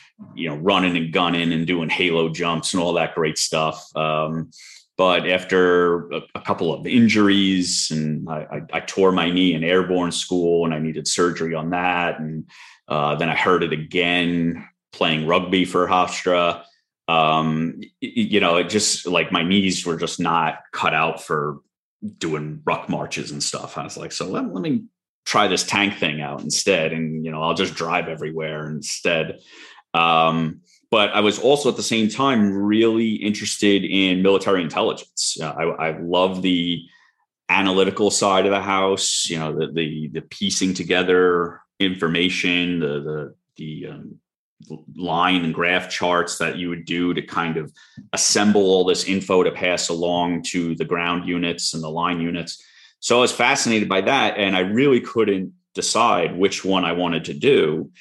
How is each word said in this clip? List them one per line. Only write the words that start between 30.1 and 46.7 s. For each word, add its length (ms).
but 200
I 100
was 180
also 300
at 80
the 60
same 260
time 440
really 600
interested 720
in 380
military 400
intelligence. 800
Uh, 60
I, 420
I 120
love 420
the 400
analytical 600
side 340
of 80
the 80
house, 680
you 100
know, 140
the, 200
the, 360
the 140
piecing 520
together 840
information, 1000
the, 60
the, 480
the, 320
um, 300
l-, 140
line 500
and 80
graph 380
charts 480
that 180
you 120
would 160